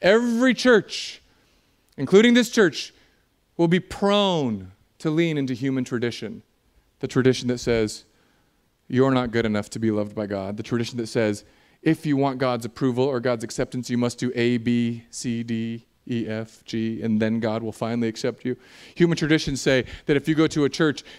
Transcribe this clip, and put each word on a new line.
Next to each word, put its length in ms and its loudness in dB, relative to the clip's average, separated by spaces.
Every 500 4
church, 720 2
including 380 6
this 160 4
church, 420 2
will 120 2
be 120 2
prone 920 0
to 120 -4
lean 280 0
into 160 -2
human 300 -2
tradition. 580 -6
The 100 -6
tradition 400 2
that 100 -2
says, 460 -2
"You're 240 4
not 180 0
good 160 0
enough 240 -2
to 80 -10
be 120 0
loved 240 -2
by 120 -6
God." 320 -6
The 40 -8
tradition 360 -4
that 80 -4
says, 380 -2
"If 240 0
you 140 0
want 200 0
God's 280 -2
approval 380 -2
or 160 -2
God's 220 -2
acceptance, 460 -6
you 80 -2
must 220 -2
do 160 -4
A, 240 2
B, 500 -2
C, 340 -6
D, 440 -6
E, 160 -4
F, 380 -8
G, 380 -4
and 180 0
then 180 0
God 240 -2
will 100 -6
finally 360 -2
accept 340 -6
you." 140 -4
Human 240 4
traditions 420 0
say 240 2
that 100 2
if 100 -4
you 80 2
go 120 4
to 180 0
a 60 2
church 340 -2